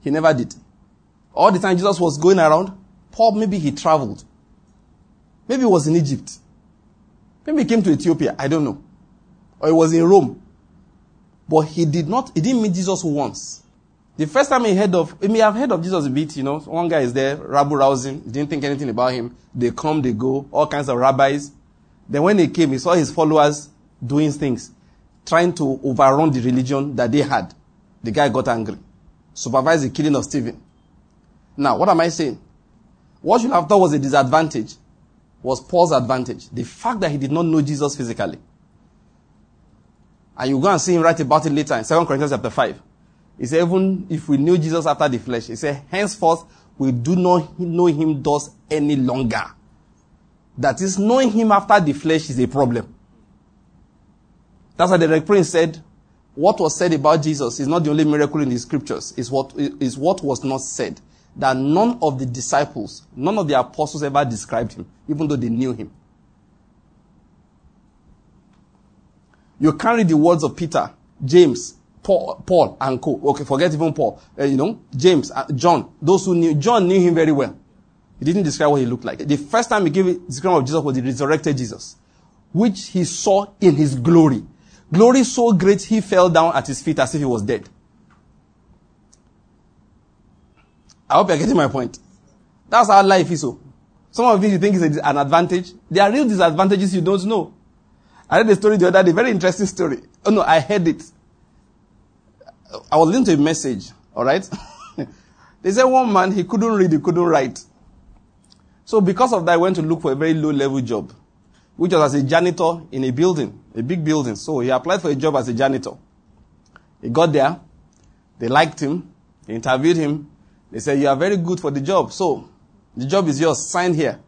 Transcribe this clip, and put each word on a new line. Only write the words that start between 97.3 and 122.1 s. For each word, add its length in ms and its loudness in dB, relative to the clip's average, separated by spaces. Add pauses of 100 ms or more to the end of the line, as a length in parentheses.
I 100 4
read 120 4
a 40 8
story 220 2
the 100 4
other 160 6
day, 80 6
very 220 2
interesting 340 -2
story. 360 -4 (220)
Oh 60 2
no, 120 4
I 180 4
heard 260 0
it. 160 -2 (1900)
I 40 2
was 120 6
listening 160 2
to 100 2
a 40 0
message, 520 -2 (240)
all 100 -4
right? 240 0 (480)
<laughs> 120 -10 (540)
They 100 -2
said 120 2
one 280 2
man, 200 2
he 120 -2
couldn't 280 -2
read, 200 2
he 80 2
couldn't 240 0
write. 340 0 (1300)
So 160 0
because 320 2
of 120 -2
that, 80 2
he 60 4
went 180 2
to 60 -4
look 180 -2
for 120 -2
a 20 0
very 180 0
low-level 480 -2
job, 320 -6 (640)
which 160 0
was 220 2
as 80 2
a 40 0
janitor 560 0 (100)
in 120 -4
a 60 -2
building, 520 -2 (120)
a 80 -6
big 200 -4
building. 340 -2
So 240 -6
he 100 -2
applied 320 0
for 80 -2
a 40 2
job 220 0
as 120 -2
a 60 -4
janitor. 380 -2 (1080)
He 80 -8
got 220 2
there. 280 0 (800)
They 100 -6
liked 320 0
him. 320 -6 (340)
They 100 -10
interviewed 400 0
him. 340 -4 (400)
They 80 -10
said, 220 -2
"You 80 2
are 80 2
very 200 0
good 240 -4
for 100 -4
the 100 -4
job. 320 -2